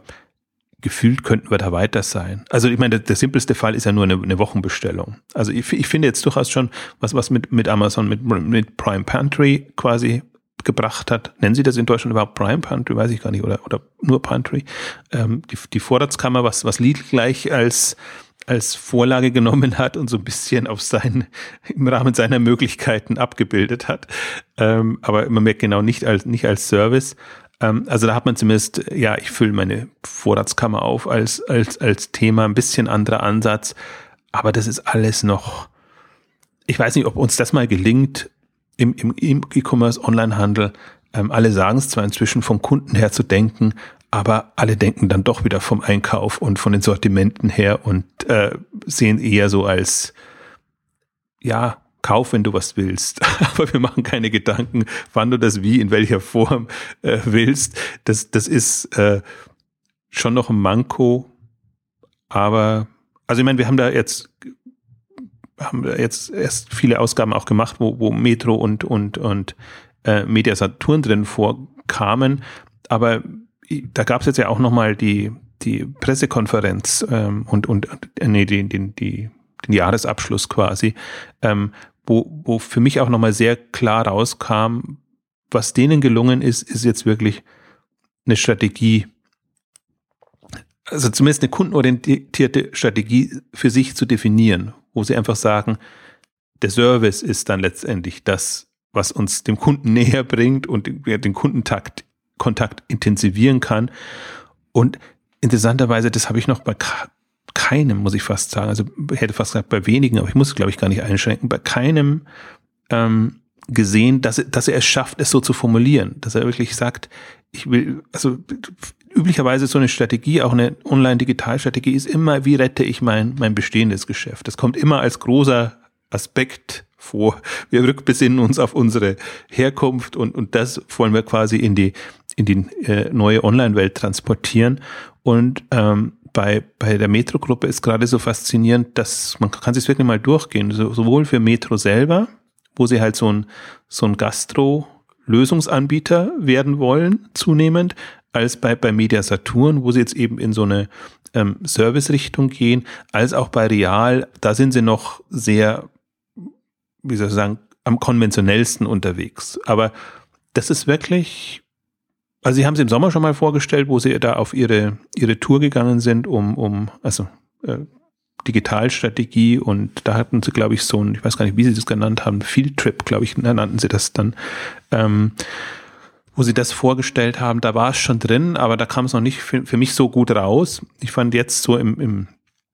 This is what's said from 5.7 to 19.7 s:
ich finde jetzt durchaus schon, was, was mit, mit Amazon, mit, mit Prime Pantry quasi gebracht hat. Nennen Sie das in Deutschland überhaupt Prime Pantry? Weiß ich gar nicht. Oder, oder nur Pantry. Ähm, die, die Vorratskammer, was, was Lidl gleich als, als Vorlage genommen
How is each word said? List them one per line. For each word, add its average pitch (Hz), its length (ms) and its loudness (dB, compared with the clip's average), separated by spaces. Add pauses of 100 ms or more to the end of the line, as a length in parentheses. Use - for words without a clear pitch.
ich - 140 0
finde 156 200 2
jetzt - 180 -2
durchaus 131 240 2
schon, 127 220 0 (280)
was, 110 140 -4
was 127 160 0
mit, 120 220 0
mit 117 160 2
Amazon, 104 420 0
mit, 107 140 -4
mit 110 540 0
Prime 98 260 -2
Pantry 139 720 0
quasi 120 480 0 (400)
gebracht - 480 -2
hat. 113 280 -4
Nennen 104 160 2
Sie 139 80 2
das 127 140 2
in 117 80 0
Deutschland 117 260 0
überhaupt 107 240 0
Prime 107 240 0
Pantry? - 360 -4
Weiß 113 160 0
ich 110 100 -4
gar - 100 -6
nicht. 101 120 -4
Oder, 101 220 -4
oder - 160 -6 (200)
nur 131 220 2
Pantry. 127 420 -4 (460)
Ähm, 113 400 -2
die, - 60 -10 (140)
die 110 80 -2
Vorratskammer, 127 640 0
was, 113 220 -2
was 110 140 -2
Lidl 139 280 2
gleich 131 460 0
als, 120 420 0 (520)
als 123 260 -2
Vorlage 127 580 2
genommen 123 460 2